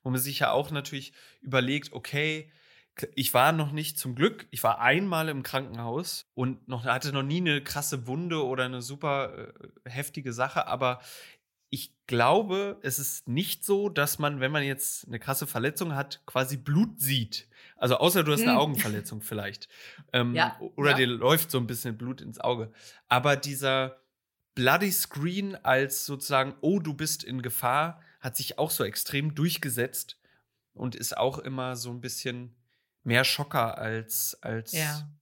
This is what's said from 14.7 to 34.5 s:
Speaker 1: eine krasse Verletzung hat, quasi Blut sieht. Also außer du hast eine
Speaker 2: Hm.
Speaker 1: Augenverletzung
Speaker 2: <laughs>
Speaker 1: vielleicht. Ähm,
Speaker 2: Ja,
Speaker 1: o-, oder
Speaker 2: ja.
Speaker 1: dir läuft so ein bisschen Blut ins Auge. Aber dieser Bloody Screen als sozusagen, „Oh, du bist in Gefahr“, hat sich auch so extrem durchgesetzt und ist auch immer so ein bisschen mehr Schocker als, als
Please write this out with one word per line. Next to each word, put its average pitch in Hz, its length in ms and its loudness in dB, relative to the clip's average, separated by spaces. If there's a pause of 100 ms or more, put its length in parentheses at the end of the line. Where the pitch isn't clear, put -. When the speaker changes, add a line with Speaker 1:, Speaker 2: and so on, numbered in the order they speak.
Speaker 1:
eine 120 100 -6
krasse 135 300 -4
Verletzung 151 480 -2
hat, - 320 -6
quasi 131 280 0
Blut 151 460 2
sieht. 135 480 -2 (280)
Also 123 200 4
außer 175 260 6
du 151 80 4
hast 147 100 4
eine - 100 4
Speaker 2:
Hm. - 80 6
Speaker 1:
Augenverletzung 110 640 0
Speaker 2:
<laughs> - 20 -14
Speaker 1:
vielleicht. 101 460 -8 (440)
Ähm, 120 220 2
Speaker 2:
Ja, 165 240 2
Speaker 1:
o-, - 160 -10
oder 143 160 6
Speaker 2:
ja. 131 60 6
Speaker 1:
dir 127 100 6
läuft 127 420 2
so 139 80 0
ein 120 80 0
bisschen 117 320 -6
Blut 123 240 -8
ins - 180 -12
Auge. 113 320 -2 (360)
Aber 127 280 4
dieser 135 680 -2 (500)
Bloody 165 380 4
Screen 185 640 -2
als 135 500 2
sozusagen, 135 560 0
„Oh, 175 160 4
du 156 160 -2
bist 156 300 -4
in 127 180 -4
Gefahr“, 131 600 0 (180)
hat - 180 -8
sich - 220 -6
auch 156 100 2
so 139 140 -2
extrem 139 500 -2
durchgesetzt 131 840 -2 (540)
und 120 220 -6
ist - 220 -6
auch 135 220 0
immer 127 360 -6
so 117 140 -10
ein 120 120 -10
bisschen 123 540 -8 (480)
mehr 120 200 6
Schocker 131 560 0
als, 110 640 -4
als 113 340 -6